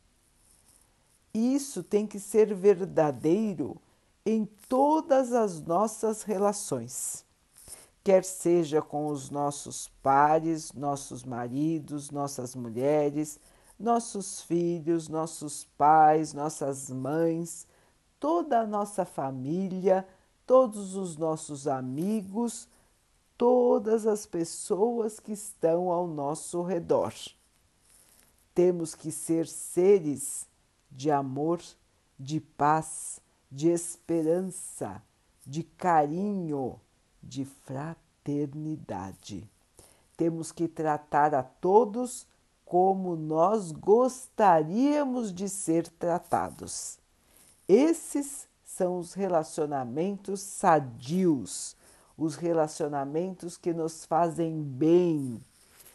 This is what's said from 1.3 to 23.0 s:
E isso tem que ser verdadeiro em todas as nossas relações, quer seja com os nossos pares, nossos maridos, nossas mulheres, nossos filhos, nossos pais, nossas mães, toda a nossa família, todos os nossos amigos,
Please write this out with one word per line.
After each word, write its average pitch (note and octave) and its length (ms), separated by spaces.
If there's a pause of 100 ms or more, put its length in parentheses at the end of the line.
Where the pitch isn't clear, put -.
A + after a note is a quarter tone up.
E A#3+ 220
isso C#4 280
tem G#3 240
que G3+ 140
ser G#3+ 340
verdadeiro E3+ 1300 (460)
em A3 200 (220)
todas C4+ 640
as G#3 280
nossas G#3+ 600
relações, G3 1040 (800)
quer F#3+ 220
seja E3+ 560
com D3+ 260
os C#3 240
nossos C#3+ 580 (140)
pares, D#3 680
nossos C#3 520
maridos, C#3 840
nossas C#3 440
mulheres, C#3+ 840 (400)
nossos A3+ 640
filhos, E3+ 680
nossos D#3 560 (120)
pais, D#3 560
nossas C#3+ 580
mães, E3 760 (520)
toda D4+ 420
a A3 60
nossa G#3 380
família, F3+ 1000 (400)
todos G#3+ 480
os F3+ 240
nossos D#3 480
amigos, F#3+ 1000 (680)